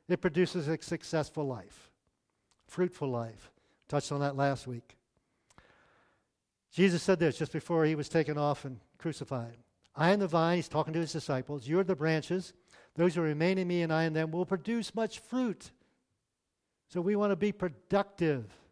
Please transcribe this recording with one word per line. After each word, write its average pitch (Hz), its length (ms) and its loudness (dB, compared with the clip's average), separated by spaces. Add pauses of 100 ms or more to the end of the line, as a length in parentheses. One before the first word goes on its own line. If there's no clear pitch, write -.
it 175 120 0
produces 170 480 2
a 160 120 0
successful 156 640 -4
life, - 440 -10 (800)
fruitful 175 400 -2
life. 117 420 -6 (380)
Touched 147 240 -2
on 143 80 -2
that 143 160 -2
last 139 300 0
week. 120 300 -12 (1800)
Jesus 175 300 4
said 190 160 4
this 151 180 2
just - 160 -4
before 165 320 0
he 156 100 2
was 147 140 -4
taken 151 300 0
off 147 260 0
and 131 160 -10 (180)
crucified. 120 600 -6 (360)
"I 160 160 4
am 202 100 4
the 196 60 0
vine," 170 300 4
he's 175 120 -4
talking 156 260 -2
to 170 60 0
his 156 120 -4
disciples, 135 560 -4
"you 160 100 2
are 196 60 4
the 185 100 0
branches. 160 600 -2 (400)
Those 170 200 4
who 170 60 2
remain 160 380 2
in 185 100 0
me 175 140 2
and 165 100 0
I 160 120 4
in 160 80 0
them 160 180 0
will 175 160 -2
produce 208 480 -2
much 220 240 -4
fruit." 247 520 -4 (1160)
So 180 120 -4
we 196 160 0
want 208 140 2
to 196 60 2
be 202 160 0
productive. 170 1000 -2 (200)